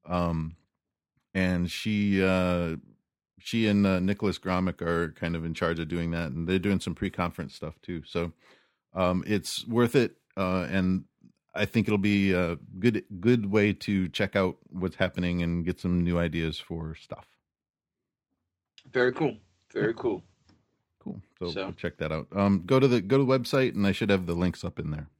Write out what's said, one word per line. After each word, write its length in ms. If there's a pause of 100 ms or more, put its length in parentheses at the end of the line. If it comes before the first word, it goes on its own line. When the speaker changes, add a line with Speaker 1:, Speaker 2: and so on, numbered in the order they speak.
Speaker 1:
Um, 500 (760)
and 380
she, 520
uh, 520 (640)
she 280
and, 200
uh, 120
Nicholas 380
Gromik 460
are 300
kind 220
of 80
in 120
charge 240
of 80
doing 240
that, 200
and 160
they're 120
doing 200
some 140
pre-conference 640
stuff 260
too. 240
So, 260 (600)
um, 320
it's 420
worth 280
it, 220 (180)
uh, 340
and 360 (500)
I 100
think 220
it'll 100
be 340
a 260 (200)
good, 260 (160)
good 320
way 220
to 360
check 260
out 220 (120)
what's 280
happening 440
and 240
get 140
some 240
new 160
ideas 400
for 340
stuff. 320 (1700)
Speaker 2:
Very 220
cool. 240 (340)
Very 160
Speaker 1:
Yeah. 100
Speaker 2:
cool. 260 (760)
Speaker 1:
Cool. 220 (180)
So, 120
Speaker 2:
So. 200
Speaker 1:
check 260
that 140
out. 240
Um, 300
go 160
to 60
the, 140
go 160
to 60
the 160
website, 360
and 120
I 60
should 160
have 160
the 100
links 300
up 120
in 140
there. 160 (120)